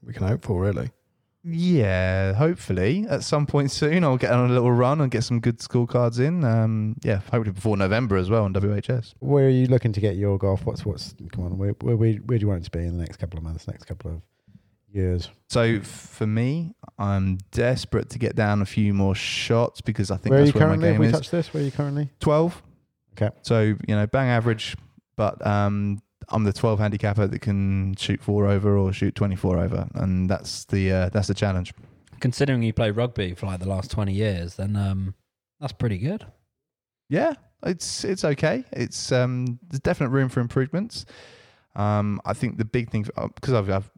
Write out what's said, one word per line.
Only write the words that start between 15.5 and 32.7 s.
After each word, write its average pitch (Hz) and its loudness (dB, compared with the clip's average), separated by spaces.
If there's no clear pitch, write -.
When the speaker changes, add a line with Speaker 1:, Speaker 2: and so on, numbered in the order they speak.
Speaker 2:
for - -8
me, 131 -2
I'm 95 0
desperate 120 0
to - -10
get 117 -2
down 104 2
a 98 0
few 107 2
more 98 2
shots - -2
because 107 -2
I 95 -2
think 113 0
Speaker 3:
Where 135 8
are 143 10
Speaker 2:
that's 143 6
Speaker 3:
you - 4
Speaker 2:
where 156 6
my - 4
Speaker 3:
currently? 160 2
Have 160 4
Speaker 2:
game 151 2
Speaker 3:
we 156 6
Speaker 2:
is. 117 4
Speaker 3:
touched 151 -2
this? 170 -2
Where 151 -2
are - 0
you 135 -4
currently? 143 -4
Speaker 2:
Twelve. 160 2
Speaker 3:
Okay. 107 -2
Speaker 2:
So, 113 2
you 104 2
know, 104 2
bang 131 0
average, 113 0
but, - -2
um, 101 0
I'm 110 2
the 101 2
twelve 110 0
handicapper 104 0
that 101 -4
can 98 0
shoot - -2
four 101 2
over 101 4
or 95 2
shoot 101 -2
twenty-four 95 0
over, 92 -2
and 92 0
that's - -6
the, 95 0
uh, 92 2
that's 104 0
the 101 0
challenge. 92 -2
Speaker 4:
Considering 131 0
you 113 0